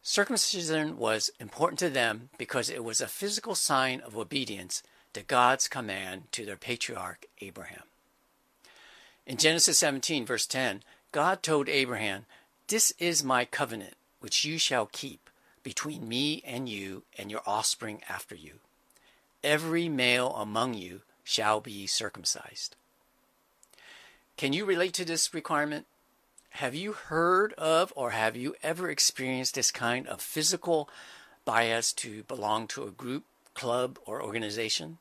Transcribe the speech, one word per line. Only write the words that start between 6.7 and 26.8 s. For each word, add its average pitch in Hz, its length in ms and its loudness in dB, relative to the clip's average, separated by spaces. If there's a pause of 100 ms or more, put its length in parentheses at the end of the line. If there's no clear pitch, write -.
Abraham. 95 440 -14 (1400)
In 131 120 -8
Genesis 156 420 6
seventeen, 139 460 2
verse 113 220 0
ten, 123 380 -2 (260)
God 175 320 2
told 147 260 2
Abraham, 110 580 0 (420)
"This 220 300 4
is 170 260 2
my 127 200 4
covenant, 113 520 -4 (240)
which - 240 0
you 156 140 -4
shall 123 280 2
keep - 440 -12 (320)
between 151 440 -6
me 143 380 0
and 127 240 -6
you 98 340 -8 (160)
and 101 120 -8
your 107 140 -6
offspring 107 640 -2
after 92 280 -10
you. 80 240 -20 (840)
Every 160 460 2
male 127 480 2
among 110 380 0
you 90 280 -12 (220)
shall 107 360 2
be 101 260 -10
circumcised." - 880 -4 (1600)
Can 135 160 2
you 185 120 0
relate 185 300 2
to 185 100 -2
this 165 300 0
requirement? 151 520 -2 (640)
Have 131 240 -4
you 196 180 -4